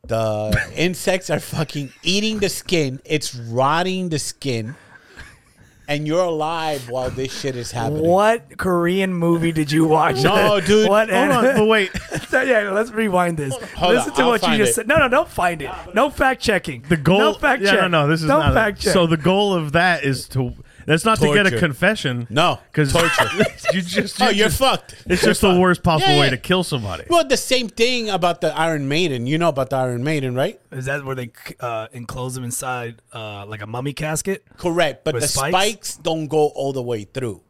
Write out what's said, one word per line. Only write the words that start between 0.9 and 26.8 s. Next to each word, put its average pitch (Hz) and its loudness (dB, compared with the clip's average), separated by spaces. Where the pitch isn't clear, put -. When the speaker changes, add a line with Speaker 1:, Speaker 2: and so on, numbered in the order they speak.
Speaker 1:
are 151 0
fucking 147 -6
eating 208 -2
the 196 0
skin. 143 -2
It's 151 -4
rotting 151 0
the 151 -2
skin. 117 -6
And 147 -4
you're 170 2
alive 156 -4
while 127 -4
this 131 -6
shit 135 -6
is 120 -10
happening. 139 -4
Speaker 2:
What 208 2
Korean 185 0
movie 170 2
did 156 -2
you 160 4
watch? 156 2
Speaker 1:
No, 208 4
Speaker 2:
<laughs> 165 -4
Speaker 1:
dude. 208 4
Speaker 2:
What 214 4
Speaker 3:
Hold 262 2
on, 240 4
Speaker 2:
an- 269 4
Speaker 3:
but 214 4
wait. 214 2
Speaker 2:
<laughs> - -8
So, 262 2
yeah, 214 2
let's 220 0
rewind 180 0
this. 139 -4
Speaker 1:
Hold 196 2
Speaker 2:
Listen 277 0
Speaker 1:
on, - -4
Speaker 2:
to 262 2
Speaker 1:
I'll 247 4
Speaker 2:
what 220 2
you 180 0
Speaker 1:
find 165 2
Speaker 2:
just 214 2
Speaker 1:
it. - -2
Speaker 2:
said. 220 -4
No, 294 2
no, 285 4
don't 277 2
find 175 -2
it. 135 -10
No 254 2
fact 262 0
checking. 170 -2
Speaker 3:
The 165 0
goal. 160 4
Speaker 2:
No 311 4
fact 277 0
Speaker 3:
yeah, 202 2
Speaker 2:
check. 196 4
Speaker 3:
no, 185 2
no, 156 2
this 160 2
is 156 -2
Speaker 2:
Don't 285 4
Speaker 3:
not. 294 4
Speaker 2:
fact 214 2
Speaker 3:
A, - -10
Speaker 2:
check. 185 2
Speaker 3:
so 180 4
the 165 2
goal 190 2
of 151 -2
that 170 2
is 135 -2
to. 127 -4
That's 160 2
not 220 4
to - 4
get 196 4
a - 4
Speaker 1:
Torture. - 0
Speaker 3:
confession. 147 0
Speaker 1:
No, 151 0
Speaker 3:
'Cause 147 2
Speaker 1:
torture. 170 2
Speaker 3:
<laughs> 214 0
you 185 0
just. 190 -4
Speaker 1:
Oh, 254 4
Speaker 3:
You 214 2
Speaker 1:
you're 214 4
Speaker 3:
just, - -2
Speaker 1:
fucked. 254 0
Speaker 3:
it's 185 0
Speaker 1:
You're 214 4
Speaker 3:
just - 0
the 202 6
Speaker 1:
fucked. 180 4
Speaker 3:
worst 180 2
possible 165 4
Speaker 1:
Yeah, 143 6
Speaker 3:
way 139 4
Speaker 1:
yeah. 127 2
Speaker 3:
to 127 -2
kill 180 0
somebody. 104 -6